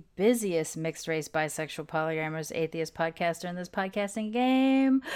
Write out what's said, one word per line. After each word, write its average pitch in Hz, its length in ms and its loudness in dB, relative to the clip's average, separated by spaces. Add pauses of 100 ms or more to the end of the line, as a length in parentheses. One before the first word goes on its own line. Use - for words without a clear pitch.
(160)
busiest 190 600 2
mixed 160 300 -6
race, 160 220 -2
bisexual, 156 600 -4
polyamorous, 156 680 -2
atheist 160 400 -4
podcaster 165 520 -2
in 175 100 -6
this 180 120 -8
podcasting 202 640 -4
game, 262 720 4 (140)